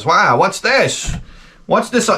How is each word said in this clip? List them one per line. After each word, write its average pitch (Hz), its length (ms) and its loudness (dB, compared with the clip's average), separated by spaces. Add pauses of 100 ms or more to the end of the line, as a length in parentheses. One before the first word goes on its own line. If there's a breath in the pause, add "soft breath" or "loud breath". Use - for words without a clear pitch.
Wow, 165 340 2
what's 190 220 0
this? 226 560 -2 (500 loud breath)
What's 220 240 0
this? 240 280 0